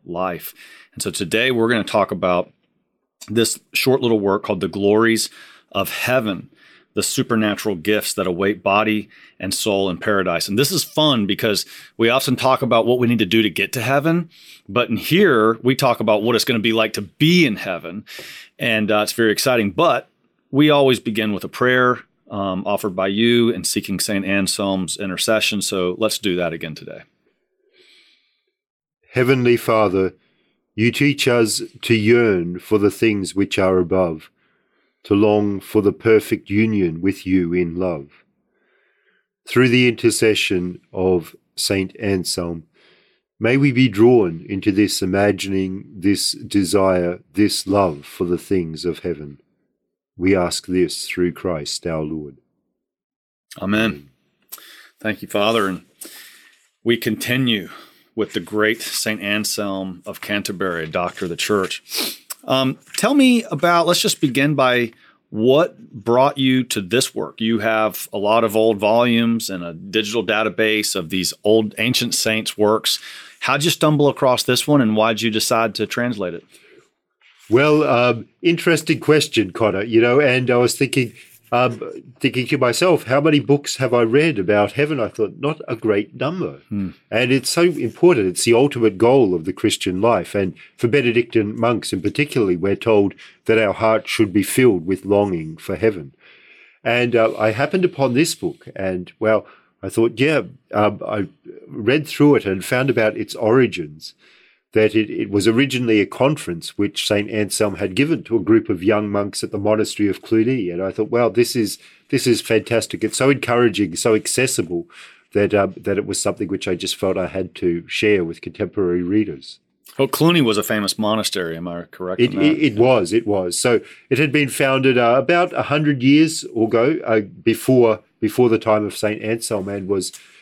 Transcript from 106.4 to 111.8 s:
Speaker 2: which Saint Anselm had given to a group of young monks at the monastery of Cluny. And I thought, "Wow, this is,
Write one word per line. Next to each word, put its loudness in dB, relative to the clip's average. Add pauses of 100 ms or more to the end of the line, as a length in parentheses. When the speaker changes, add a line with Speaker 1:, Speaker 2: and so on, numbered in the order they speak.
Speaker 2:
which -4
Saint 0
Anselm -2
had -4
given 0
to -2
a 2
group 2
of -4
young 2
monks -4
at -10
the -8
monastery -2
of -4
Cluny. 0
And -6
I -4
thought, -4
"Wow, 2
this 0
is, -4 (320)